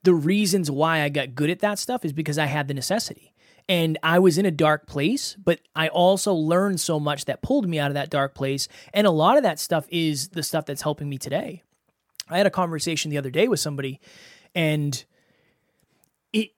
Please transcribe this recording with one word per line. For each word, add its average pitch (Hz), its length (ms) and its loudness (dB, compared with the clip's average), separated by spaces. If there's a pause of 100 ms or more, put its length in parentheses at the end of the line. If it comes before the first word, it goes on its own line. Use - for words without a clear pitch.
the 180 120 6
reasons 175 580 0
why 156 300 2
I 147 60 0
got 135 280 -6
good 151 140 0
at 180 100 -4
that 208 180 -2
stuff 254 260 -4
is 156 80 -2
because 151 260 -4
I 151 80 0
had 143 200 -2
the 139 80 -6
necessity. - 560 -6 (360)
And 165 360 0
I 165 160 4
was 185 180 6
in 196 80 2
a 190 60 4
dark 151 360 2
place, 165 560 -2
but 170 160 2 (160)
I 160 140 0
also 185 460 2
learned 175 460 2
so 156 200 0
much 147 240 -4
that - 160 -6
pulled 262 260 0
me 160 120 -2
out 143 100 0
of 143 60 -2
that 143 160 -4
dark 139 240 -2
place. 135 340 -4 (240)
And 208 140 4
a 190 40 6
lot 170 280 6
of 285 40 4
that 170 160 0
stuff - 300 -2
is 156 400 -2
the 165 140 -8
stuff 156 240 -4
that's 139 160 -8
helping 151 260 -4
me 139 80 -6
today. 170 460 -6 (680)
I 165 80 -4
had 202 100 4
a 185 40 4
conversation 160 600 -2
the 147 60 -4
other 135 140 -4
day 175 180 2
with 202 100 2
somebody, 139 420 -6 (540)
and 151 480 0 (1300)
it 214 240 0